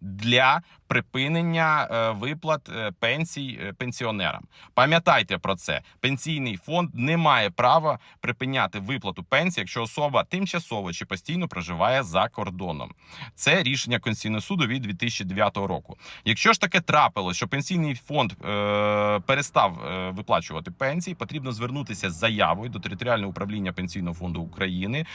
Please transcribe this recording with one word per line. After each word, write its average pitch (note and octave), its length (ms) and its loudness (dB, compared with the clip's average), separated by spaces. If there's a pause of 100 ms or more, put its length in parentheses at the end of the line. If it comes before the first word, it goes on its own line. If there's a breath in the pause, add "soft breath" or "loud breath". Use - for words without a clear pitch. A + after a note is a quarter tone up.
для A#2+ 640 4 (240 soft breath)
припинення, D#3 1040 0
е, A2+ 200 0
виплат, D3 580 -4
е, G#2+ 320 -6
пенсій, C#3 640 -2
е, G2 100 -6
пенсіонерам. A2 720 -4 (320 loud breath)
Пам'ятайте C#3 640 4
про F#2 180 -2
це. - 260 -4 (180 soft breath)
Пенсійний C3+ 560 -2
фонд E3+ 380 -2
не C3 220 0
має C3+ 340 4
права C#3 480 4 (220 loud breath)
припиняти A#2+ 580 -2
виплату G2 440 -6
пенсії, D3 400 2
якщо A#2 200 -4
особа C#3 420 0
тимчасово E3+ 680 -4
чи - 120 -10
постійно E3 440 -4
проживає F2+ 540 0
за F#2+ 260 2
кордоном. F2+ 680 -6 (400 loud breath)
Це E3+ 280 2
рішення B2 360 0
Конституційного G#2+ 420 -2
суду E3 260 0
від B2+ 160 -2
дві G#2 120 -4
тисячі A#2 300 -2
дев'ятого G2 420 0
року. - 320 -6 (260 loud breath)
Якщо A2+ 280 4
ж - 80 2
таке F#3+ 200 2
трапилось, G2+ 560 4
що - 120 -2
пенсійний D3 460 0
фонд, B2+ 380 0
е, G#2 960 2
перестав, A#2 580 2
е, F#2 260 -4
виплачувати F2 600 -2
пенсії, C#3 440 -2
потрібно C3 380 -6
звернутися A#2 580 -4
з E2+ 40 -6
заявою G#2 560 2
до A2 100 -8
територіального G2+ 500 0
управління F#2+ 420 -4
Пенсійного F2 420 -4
фонду F2 260 -6
України F#2+ 720 -4